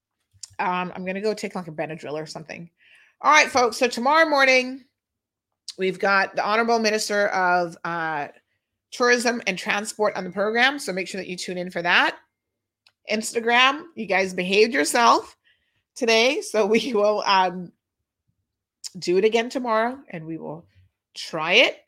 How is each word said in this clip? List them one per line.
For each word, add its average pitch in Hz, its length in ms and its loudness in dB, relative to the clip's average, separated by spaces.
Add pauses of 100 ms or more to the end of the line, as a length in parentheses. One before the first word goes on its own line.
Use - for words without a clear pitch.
(580)
Um, 180 360 -2
I'm 185 100 -10
gonna 185 160 -6
go 214 140 -2
take, 202 200 -10
like, 180 140 -10
a 160 40 -14
Benadryl 151 420 -8
or 156 100 -8
something. 160 460 -16 (500)
All 269 120 4
right, 294 180 4
folks. 247 260 0
So 247 120 0
tomorrow 285 380 2
morning, 262 580 2 (920)
we've 185 220 -2
got 196 360 2
the - 100 0
Honorable 226 340 2
Minister 214 500 0
of, 180 560 0
uh, 160 440 -4 (640)
Tourism 240 540 2
and 185 120 -4
Transport 208 560 -2
on 196 100 -6
the 185 60 -8
program. 226 480 0
So 240 140 -8
make 180 160 -6
sure 196 120 -8
that - 60 -10
you 180 100 -10
tune 180 220 -8
in 180 120 -8
for 175 120 -6
that. 208 360 2 (920)
Instagram, 240 840 0
you 220 120 -10
guys 185 260 0
behaved 196 400 2
yourself 277 640 2 (580)
today. 233 460 2
So 220 240 0
we 226 300 0
will, 208 320 2
um, 185 460 0 (1300)
do 175 200 0
it 214 60 2
again 226 260 2
tomorrow, 240 480 -2 (100)
and 165 160 -12
we 160 140 -10
will 156 280 -12 (480)
try 165 400 -2
it 254 340 4